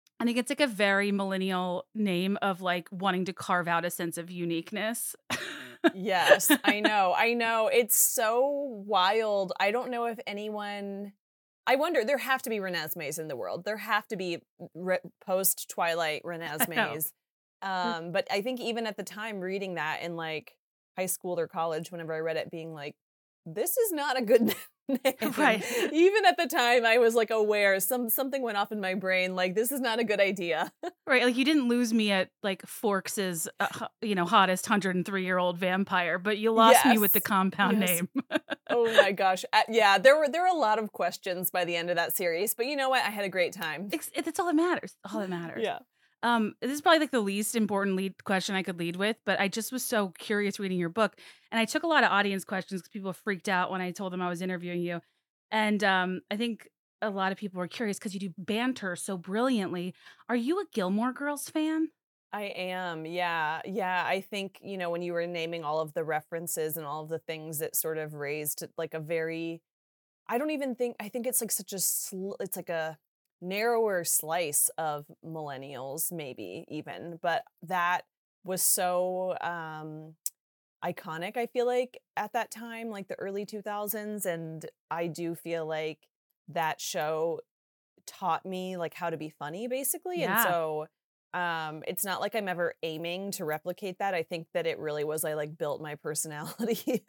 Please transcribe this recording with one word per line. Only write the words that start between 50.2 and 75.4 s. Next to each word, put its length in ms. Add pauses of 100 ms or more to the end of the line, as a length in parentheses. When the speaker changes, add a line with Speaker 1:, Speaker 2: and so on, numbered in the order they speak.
Speaker 1:
reading 180
your 100
book, 280 (340)
and 100
I 40
took 180
a 60
lot 160
of 80
audience 320
questions 360
'cause 80
people 240
freaked 360
out 240
when 100
I 80
told 220
them 100
I 60
was 120
interviewing 400
you. 200 (500)
And, 340
um, 360 (100)
I 60
think 320 (340)
a 80
lot 220
of 60
people 200
were 100
curious 300
'cause 160
you 60
do 180
banter 580
so 220
brilliantly. 760 (360)
Are 80
you 240
a 120
Gilmore 400
Girls 380
fan? 400 (420)
Speaker 2:
I 120
am, 600
yeah. 640
Yeah, 400
I 160
think, 400
you 160
know, 120
when 120
you 100
were 140
naming 380
all 160
of 120
the 120
references 720
and 100
all 160
of 80
the 80
things 400
that 180
sort 220
of 160
raised, 500 (140)
like, 160
a 60
very, 600 (680)
I 100
don't 120
even 240
think, 260
I 100
think 160
it's, 140
like, 120
such 200
a 80
sl-, 600
it's, 160
like, 140
a 280 (440)
narrower 600
slice 760
of 280 (180)
millennials, 880